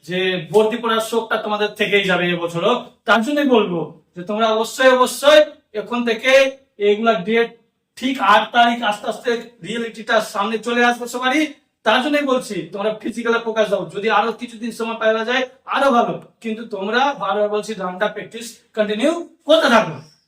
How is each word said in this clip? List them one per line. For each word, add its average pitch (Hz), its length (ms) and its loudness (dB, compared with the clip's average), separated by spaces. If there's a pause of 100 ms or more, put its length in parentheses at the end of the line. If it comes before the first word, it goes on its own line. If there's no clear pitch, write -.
যে 180 140 -4 (320)
ভর্তি 214 320 4
করার 220 260 0
শখটা 226 360 -2
তোমাদের 208 240 -2 (100)
থেকেই 196 300 2
যাবে 180 160 2 (100)
এবছরও। 170 380 0 (340)
তার 226 180 6
জন্যই 285 300 0
বলবো 180 240 2 (360)
যে 175 140 -12
তোমরা 220 260 0
অবশ্যই, 247 420 2
অবশ্যই 285 440 6 (380)
এখন 233 200 -6 (100)
থেকে 226 220 0 (560)
এইগুলা 226 260 2 (140)
ডেট 233 220 2 (480)
ঠিক 262 180 -4 (180)
আট - 100 4 (120)
তারিখ 240 240 4 (100)
আস্তে 202 220 -6
আস্তে 240 200 -6 (340)
রিয়েলিটিটা 226 500 -6 (180)
সামনে 208 220 -2 (120)
চলে 240 220 0
আসবে 240 160 -4 (100)
সবারই। 254 280 0 (420)
তার 226 160 4
জন্যই 294 300 0
বলছি 233 240 -2 (180)
তোমরা 202 160 -2 (120)
ফিজিক্যালে 233 440 -2
ফোকাস 214 240 0
দাও। 190 140 0 (120)
যদি 202 120 -4 (100)
আরো 214 120 2 (120)
কিছুদিন 233 380 -10
সময় 226 200 -6
পাওয়া 220 300 0
যায় 254 140 0 (320)
আরো 269 200 2
ভালো, 226 180 2 (280)
কিন্তু 220 220 -8 (100)
তোমরা 208 280 -2 (200)
বারবার 208 320 -2
বলছি 208 200 -4
রানটা 185 400 -4
প্র্যাকটিস 226 340 -14 (260)
কন্টিনিউ 214 380 0 (360)
করতে 311 260 6
থাকো। 175 220 2 (320)